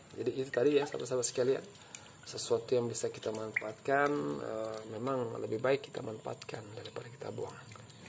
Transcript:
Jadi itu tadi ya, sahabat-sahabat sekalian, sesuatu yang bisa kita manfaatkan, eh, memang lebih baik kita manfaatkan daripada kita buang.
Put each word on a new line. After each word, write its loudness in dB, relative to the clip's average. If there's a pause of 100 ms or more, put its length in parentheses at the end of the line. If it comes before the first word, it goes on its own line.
(180)
Jadi 0
itu -6
tadi 6
ya, 4
sahabat-sahabat 0
sekalian, 2 (640)
sesuatu 2
yang 6
bisa 0
kita -2
manfaatkan, 2 (320)
eh, -2 (120)
memang 0
lebih -2
baik 4
kita -6
manfaatkan -6
daripada -8
kita -8
buang. -6 (540)